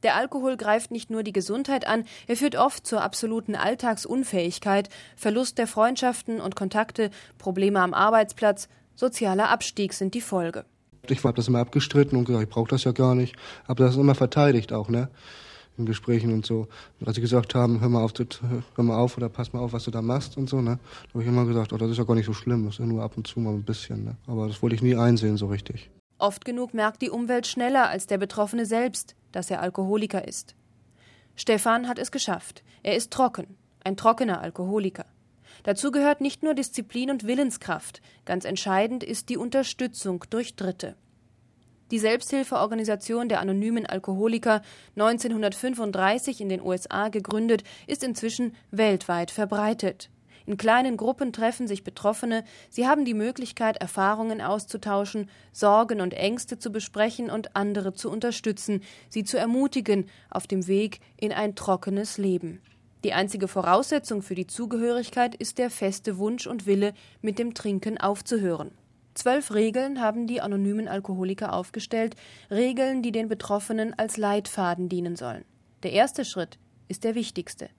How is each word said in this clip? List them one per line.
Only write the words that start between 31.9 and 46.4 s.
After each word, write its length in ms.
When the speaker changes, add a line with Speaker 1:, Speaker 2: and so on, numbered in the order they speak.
Speaker 1:
es 140
geschafft. 520
Er 120
ist 160
trocken, 440
ein 140
trockener 420
Alkoholiker. 680
Dazu 260
gehört 320
nicht 220
nur 100
Disziplin 560
und 160
Willenskraft. 760
Ganz 200
entscheidend 580
ist 260
die 80
Unterstützung 920
durch 260
Dritte. 400
Die 100
Selbsthilfeorganisation 1300
der 120
anonymen 480
Alkoholiker, 720
neunzehnhundertfünfunddreißig 1400